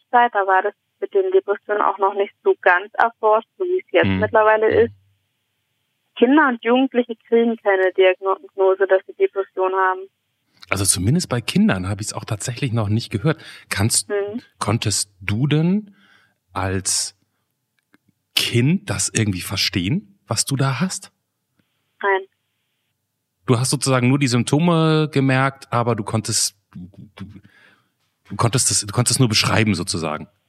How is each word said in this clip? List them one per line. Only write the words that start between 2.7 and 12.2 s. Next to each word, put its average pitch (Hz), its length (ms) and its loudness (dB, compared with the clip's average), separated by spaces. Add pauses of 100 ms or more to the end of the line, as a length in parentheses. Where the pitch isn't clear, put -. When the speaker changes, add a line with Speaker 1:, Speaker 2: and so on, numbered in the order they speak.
Speaker 1:
erforscht, 226 540 2 (100)
so 190 60 -6
wie 180 160 0
es - 100 -8
jetzt 180 160 2
Speaker 2:
Mhm. 95 140 0
Speaker 1:
mittlerweile 214 480 2
Speaker 2:
Mhm. - 60 2 (120)
Speaker 1:
ist. 233 80 -4 (1200)
Kinder 277 320 4
und 240 140 -4
Jugendliche 240 520 0 (120)
kriegen 233 300 2
keine 190 360 2
Diagnose, 190 920 2
dass 190 220 2
sie 190 60 -18
Depressionen 190 640 -2
haben. 185 320 -2 (640)
Speaker 2:
Also 98 160 -4
zumindest 110 420 0
bei 120 140 -4
Kindern 120 480 0
habe 101 140 -6
ich's - 100 -10
auch - 120 -10